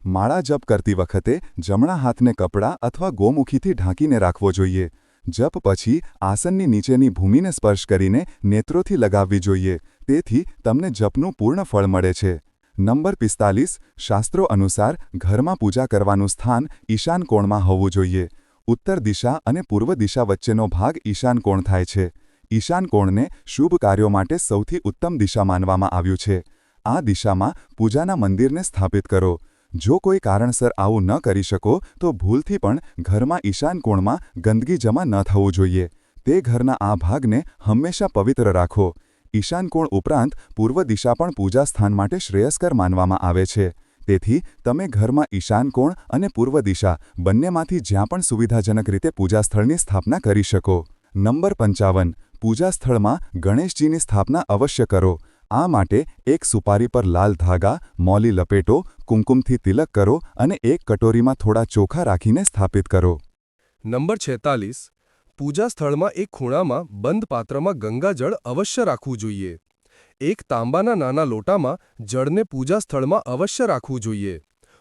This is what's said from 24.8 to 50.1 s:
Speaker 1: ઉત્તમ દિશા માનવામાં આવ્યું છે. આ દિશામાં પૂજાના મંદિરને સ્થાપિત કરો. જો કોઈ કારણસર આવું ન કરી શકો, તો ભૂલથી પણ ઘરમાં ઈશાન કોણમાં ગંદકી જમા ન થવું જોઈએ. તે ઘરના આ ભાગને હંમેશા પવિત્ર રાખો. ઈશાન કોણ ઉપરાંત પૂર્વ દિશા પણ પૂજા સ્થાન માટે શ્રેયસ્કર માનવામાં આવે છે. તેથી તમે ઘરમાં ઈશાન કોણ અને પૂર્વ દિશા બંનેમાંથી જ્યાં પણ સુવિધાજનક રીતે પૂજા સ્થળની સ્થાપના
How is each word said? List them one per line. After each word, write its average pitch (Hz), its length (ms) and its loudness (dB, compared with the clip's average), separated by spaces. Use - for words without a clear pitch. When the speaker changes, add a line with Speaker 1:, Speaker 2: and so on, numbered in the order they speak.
Speaker 1:
ઉત્તમ 170 340 -4
દિશા 104 260 0
માનવામાં 92 460 0
આવ્યું 90 280 -2
છે. 98 200 -2
આ 196 160 0
દિશામાં 101 540 0
પૂજાના 147 380 0
મંદિરને 127 460 0
સ્થાપિત 98 440 -2
કરો. 92 340 0
જો 92 260 0
કોઈ 190 220 2
કારણસર 120 580 0
આવું 101 260 2
ન 104 140 2
કરી 98 240 0
શકો, 104 400 0
તો 170 120 0
ભૂલથી 113 460 -2
પણ 165 220 0
ઘરમાં 110 460 0
ઈશાન 151 340 -2
કોણમાં 104 440 0
ગંદકી 113 400 0
જમા 117 260 0
ન 101 180 0
થવું 98 300 2
જોઈએ. 92 380 0
તે 170 160 2
ઘરના 120 400 0
આ 104 140 0
ભાગને 117 480 0
હંમેશા 156 480 0
પવિત્ર 110 440 2
રાખો. 90 360 2
ઈશાન 170 340 -2
કોણ 160 240 -2
ઉપરાંત 131 400 0
પૂર્વ 127 280 2
દિશા 117 300 0
પણ 170 180 -2
પૂજા 98 320 0
સ્થાન 104 300 0
માટે 101 240 0
શ્રેયસ્કર 139 560 0
માનવામાં 92 460 2
આવે 90 260 0
છે. 92 280 -2
તેથી 107 340 2
તમે 156 220 0
ઘરમાં 120 460 0
ઈશાન 110 360 0
કોણ 139 240 0
અને 101 180 0
પૂર્વ 131 340 0
દિશા 95 360 0
બંનેમાંથી 160 600 0
જ્યાં 104 280 0
પણ 185 140 -6
સુવિધાજનક 110 680 0
રીતે 98 200 0
પૂજા 98 320 0
સ્થળની 110 360 2
સ્થાપના 117 420 -2